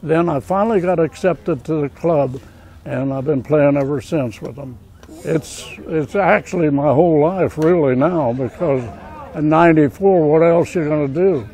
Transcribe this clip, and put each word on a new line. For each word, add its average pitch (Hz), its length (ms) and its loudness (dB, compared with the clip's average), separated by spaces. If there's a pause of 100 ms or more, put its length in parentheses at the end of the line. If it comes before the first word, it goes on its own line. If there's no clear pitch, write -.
Then 165 280 0
I 143 100 -2
finally 202 420 0
got 175 180 0
accepted 165 640 -2
to 156 160 -2
the 139 80 -2
club, 139 520 -2 (440)
and 135 280 -4
I've 135 120 -6
been 139 180 0
playing 143 340 4
ever 139 240 -2
since 131 400 -4
with 127 140 -12
them. 131 240 -14 (440)
It's, - 400 -6 (140)
it's 156 380 -6
actually 180 560 0
my 139 200 0
whole 156 280 4
life 160 400 0
really 156 360 2
now, 143 380 0
because 135 500 -4 (520)
at 156 80 -4
ninety-four, 160 840 4
what 160 140 4
else 170 320 2
you 180 160 -2
gonna 151 180 0
do? 147 460 0